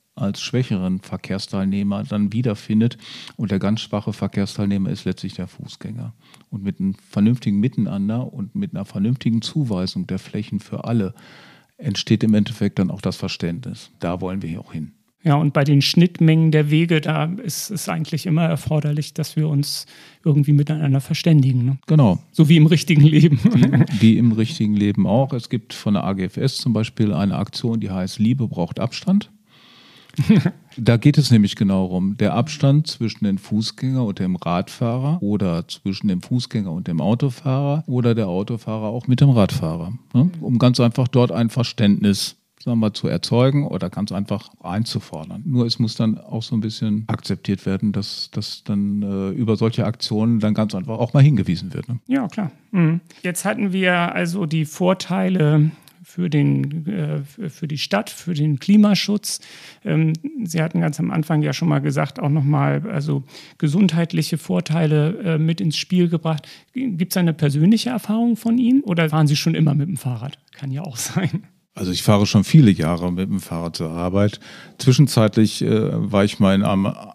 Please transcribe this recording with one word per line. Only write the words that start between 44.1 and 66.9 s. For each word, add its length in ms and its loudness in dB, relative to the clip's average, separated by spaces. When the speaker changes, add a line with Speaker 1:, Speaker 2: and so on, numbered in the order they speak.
Speaker 1:
einfach 360 -6
einzufordern. 840 -8
Nur 200 0
es 120 -4
muss 180 -2
dann 220 -2
auch 260 -10
so 120 -6
ein 60 0
bisschen 460 -4
akzeptiert 580 -6
werden, 260 -2
dass, 400 -8
dass 320 -10
dann, 380 -2
äh, 300 -4
über 260 0
solche 280 0
Aktionen 540 -2
dann 140 0
ganz 200 0
einfach 260 -6
auch 140 -2
mal 100 8
hingewiesen 500 2
wird, 160 -10
ne? 180 -6
Speaker 2:
Ja, 220 -2
klar. 220 -6
Mhm. 300 2
Jetzt 200 -4
hatten 300 -2
wir 420 2
also 300 -2
die 180 0
Vorteile 1080 2
für 260 -6
den, 580 0
äh, 600 -6
für 180 -10
die 100 -6
Stadt, 320 -4
für 240 -8
den 260 0
Klimaschutz. 800 2
Ähm, 280 2
Sie 180 -4
hatten 200 -2
ganz 180 -2
am 120 -4
Anfang 300 0
ja 120 -2
schon 160 -2
mal 100 2
gesagt, 400 -2
auch 100 -2
noch 140 0
mal, 460 0
also 340 -4
gesundheitliche 800 0
Vorteile, 960 0
äh, 20 0
mit 240 0
ins 160 -2
Spiel 320 2
gebracht. 380 -2
Gibt's 400 -4